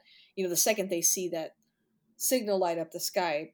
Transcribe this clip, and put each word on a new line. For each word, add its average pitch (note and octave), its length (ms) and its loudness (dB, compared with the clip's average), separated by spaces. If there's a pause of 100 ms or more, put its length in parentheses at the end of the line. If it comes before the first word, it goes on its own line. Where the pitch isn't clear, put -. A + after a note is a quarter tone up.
(360)
you F#3+ 80 -2
know, F3 60 -2
the E3+ 60 -2
second G3+ 340 2
they E3+ 120 -2
see F3+ 280 2
that D#3+ 260 -6 (600)
signal G#3 420 0
light F3 200 2
up D#3+ 140 -4
the F3 80 -8
sky, D#3+ 520 -2